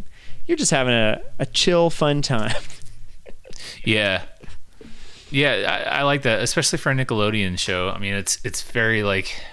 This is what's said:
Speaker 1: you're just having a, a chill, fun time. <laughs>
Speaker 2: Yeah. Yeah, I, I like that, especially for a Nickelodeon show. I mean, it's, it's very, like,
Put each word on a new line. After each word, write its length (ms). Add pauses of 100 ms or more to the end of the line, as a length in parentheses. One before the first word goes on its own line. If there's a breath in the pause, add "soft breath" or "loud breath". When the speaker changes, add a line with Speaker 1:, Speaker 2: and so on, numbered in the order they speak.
(480 loud breath)
Speaker 1:
you're 100
just 140
having 220
a, 280 (180)
a 60
chill, 460
fun 300
time. 380
<laughs> 1200
Speaker 2:
Yeah. 400 (1080 loud breath)
Yeah, 560
I, 120
I 40
like 200
that, 180
especially 380
for 120
a 40
Nickelodeon 640
show. 300
I 100
mean, 160
it's, 280
it's 200
very, 400
like, 360 (140 loud breath)